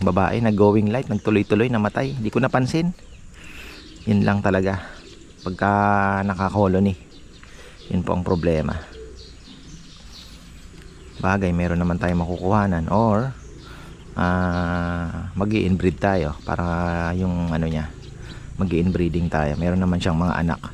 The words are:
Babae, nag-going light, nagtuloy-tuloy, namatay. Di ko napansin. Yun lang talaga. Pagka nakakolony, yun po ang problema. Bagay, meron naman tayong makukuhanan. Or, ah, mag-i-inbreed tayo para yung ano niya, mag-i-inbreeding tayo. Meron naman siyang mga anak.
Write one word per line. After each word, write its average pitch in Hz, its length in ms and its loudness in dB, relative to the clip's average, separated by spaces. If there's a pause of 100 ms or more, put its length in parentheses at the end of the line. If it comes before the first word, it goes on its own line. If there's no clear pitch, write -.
Babae, 95 400 4
nag-going 104 480 6
light, 123 160 -2
nagtuloy-tuloy, 104 640 2
namatay. 123 480 0
Di 107 160 -2
ko 123 80 0
napansin. 131 480 2 (1200)
Yun 101 160 4
lang 101 160 2
talaga. 95 400 2 (640)
Pagka 92 260 0 (540)
nakakolony, 95 720 4 (960)
yun 90 80 2
po 90 160 0
ang 90 80 -2
problema. 80 480 0 (2500)
Bagay, 95 320 2
meron 87 240 2
naman 87 240 0
tayong 87 240 0
makukuhanan. 90 640 0
Or, 110 400 2 (880)
ah, 87 1200 -2
mag-i-inbreed 92 640 2
tayo 87 400 2
para 85 240 -2 (480)
yung 87 400 0
ano 80 160 0
niya, 78 160 -2 (720)
mag-i-inbreeding 85 720 2
tayo. 76 320 0
Meron 87 160 2
naman 90 240 2
siyang 82 160 0
mga 85 240 2
anak. 82 180 0 (140)